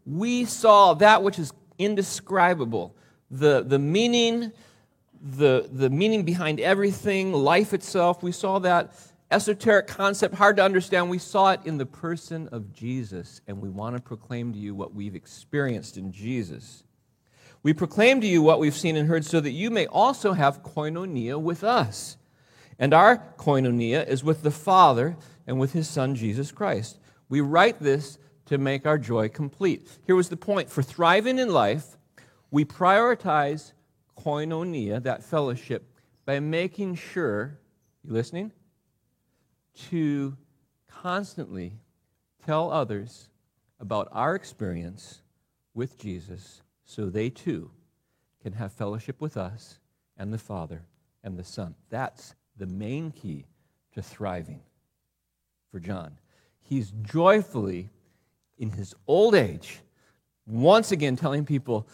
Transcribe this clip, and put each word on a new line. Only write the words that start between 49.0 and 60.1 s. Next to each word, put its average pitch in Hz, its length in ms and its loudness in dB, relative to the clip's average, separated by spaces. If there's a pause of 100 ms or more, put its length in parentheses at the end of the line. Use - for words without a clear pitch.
with 151 160 -10
us 98 420 -12 (380)
and 101 160 -10
the 113 40 -6
Father 85 480 -12 (380)
and 92 160 -14
the 90 60 -14
Son. 87 300 -12 (140)
That's - 460 -12 (220)
the 95 100 -12
main 117 440 -10
key 73 340 -14 (480)
to 101 80 -12
thriving 92 640 -12 (1080)
for 98 80 -14
John. 85 400 -12 (400)
He's 113 320 -6
joyfully 107 960 0 (760)
in 107 80 -6
his 95 240 -12 (120)
old 202 280 4
age, - 460 -2 (640)